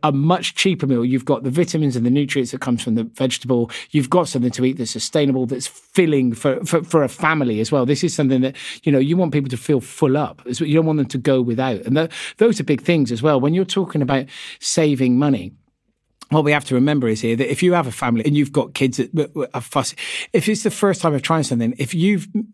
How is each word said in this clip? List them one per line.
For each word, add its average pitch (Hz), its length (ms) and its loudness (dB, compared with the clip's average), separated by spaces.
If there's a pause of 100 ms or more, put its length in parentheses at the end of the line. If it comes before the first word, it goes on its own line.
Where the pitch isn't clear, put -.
a 151 80 4
much 160 440 0
cheaper 175 320 0
meal, 120 180 2
you've 127 180 0
got 123 200 0
the 131 60 -4
vitamins 156 460 0
and 120 100 0
the 120 40 2
nutrients 135 420 0
that 127 80 -8
comes 120 240 -2
from 113 120 0
the 113 100 0
vegetable. 120 640 -2 (200)
You've 139 180 0
got 180 180 4
something 123 240 -2
to 123 140 -2
eat 131 120 0
that's 117 140 -6
sustainable, 131 540 0
that's 127 220 -6
filling 143 680 0
for, 131 320 -2
for, 160 180 0
for 151 200 2
a 123 60 0
family 139 520 0
as 113 100 -4
well. 135 140 2
This 143 180 0
is 156 100 0
something 131 280 2
that, 131 160 -2 (260)
you 156 80 2
know, 139 80 4
you 147 160 2
want 175 160 2
people 139 180 0
to 123 80 -4
feel 139 220 0
full 135 380 0
up. - 280 -4
It's, 123 140 -6
you 151 160 0
don't 160 100 4
want 156 120 0
them 139 100 0
to 139 100 -6
go 131 240 2
without. 120 440 -2
And 123 100 0
that, 160 160 0 (260)
those 220 220 4
are 143 60 -4
big 143 160 0
things 151 280 2
as 117 140 -4
well. 147 160 4
When 143 140 0
you're 185 100 2
talking 180 380 -2
about 131 240 0 (340)
saving 135 580 2
money, 127 360 0 (760)
what 151 140 4
we 147 80 2
have 147 140 0
to - 80 -4
remember 131 340 2
is 110 140 0
here 117 140 0
that 123 160 0
if 151 100 -4
you 180 120 4
have 170 120 2
a 120 60 -6
family 117 340 -2
and 143 100 2
you've 143 160 2
got 135 220 -2
kids 131 240 0
that 120 160 -4
w-, 156 140 0
w-, 143 260 -6
are 123 80 -8
fussy, - 340 -4 (380)
if 214 160 0
it's 214 140 0
the 208 80 0
first 196 280 0
time 156 140 2
of 135 80 -2
trying 160 220 0
something, 117 340 -2
if 131 160 -4
you've, 180 340 0 (260)